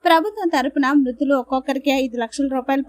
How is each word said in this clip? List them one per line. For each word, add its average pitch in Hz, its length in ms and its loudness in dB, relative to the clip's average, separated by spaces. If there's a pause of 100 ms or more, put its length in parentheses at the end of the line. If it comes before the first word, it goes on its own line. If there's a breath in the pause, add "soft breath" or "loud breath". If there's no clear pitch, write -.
ప్రభుత్వం 359 500 2
తరపున 277 320 0 (140)
మృతులు 269 380 0
ఒక్కొక్కరికి 262 520 -2 (120)
ఐదు 240 200 -4
లక్షల 277 240 -4 (100)
రూపాయల 269 320 -2